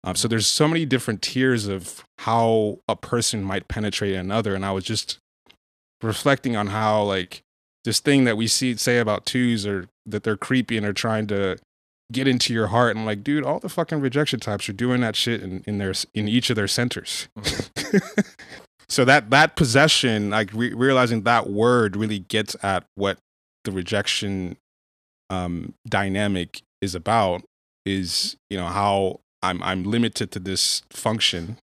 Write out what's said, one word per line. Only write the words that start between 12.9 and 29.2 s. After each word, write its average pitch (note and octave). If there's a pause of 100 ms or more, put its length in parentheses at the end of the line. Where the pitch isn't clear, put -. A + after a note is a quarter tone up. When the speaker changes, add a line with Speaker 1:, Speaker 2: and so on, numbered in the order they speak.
Speaker 1:
And, A2
like, G#2
dude, D3
all C#3
the -
fucking E3
rejection C3+
types G2+
are G#2+
doing B2
that A2
shit A#2
in, F#2
in G#2
their, G2 (220)
in G#2+
each A#2+
of A#2
their G2+
centers. - (100)
Speaker 2:
Mm-hmm. -
Speaker 1:
<laughs> - (580)
So C3
that, B2+
that D3+
possession, A#2+
like, G#2
re-, A#2
realizing B2
that A2+
word A2
really G#2+
gets G#2+
at F#2+ (100)
what G2 (460)
the G2+
rejection, F#2+ (720)
um, F2 (140)
dynamic G2 (180)
is F#2+
about, F#2 (420)
is, F#2+ (120)
you G2+
know, F2+
how G2 (240)